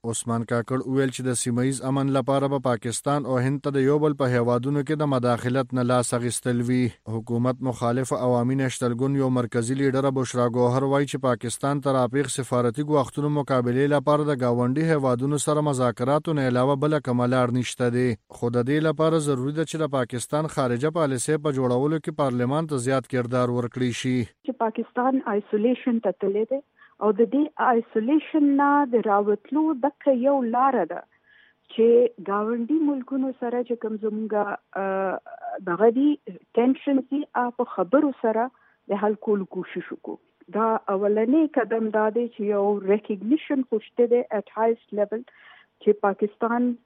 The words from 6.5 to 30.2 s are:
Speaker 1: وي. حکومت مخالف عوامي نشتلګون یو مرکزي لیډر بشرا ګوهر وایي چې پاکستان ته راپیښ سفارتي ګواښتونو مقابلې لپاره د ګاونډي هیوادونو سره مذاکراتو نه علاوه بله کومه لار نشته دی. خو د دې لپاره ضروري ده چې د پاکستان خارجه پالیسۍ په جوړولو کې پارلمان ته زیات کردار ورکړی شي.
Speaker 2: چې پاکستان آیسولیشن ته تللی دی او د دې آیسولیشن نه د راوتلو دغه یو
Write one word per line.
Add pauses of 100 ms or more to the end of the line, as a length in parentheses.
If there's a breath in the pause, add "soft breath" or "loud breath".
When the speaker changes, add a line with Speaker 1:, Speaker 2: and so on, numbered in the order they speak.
Speaker 1:
وي. (180)
حکومت
مخالف
عوامي
نشتلګون
یو
مرکزي
لیډر
بشرا
ګوهر
وایي
چې
پاکستان
ته
راپیښ
سفارتي
ګواښتونو
مقابلې
لپاره
د
ګاونډي
هیوادونو
سره
مذاکراتو
نه
علاوه
بله
کومه
لار
نشته
دی. (140)
خو
د
دې
لپاره
ضروري
ده
چې
د
پاکستان
خارجه
پالیسۍ
په
جوړولو
کې
پارلمان
ته
زیات
کردار
ورکړی
شي.
Speaker 2:
چې
پاکستان
آیسولیشن
ته
تللی
دی (400 soft breath)
او
د
دې (100)
آیسولیشن
نه
د (120)
راوتلو
دغه
یو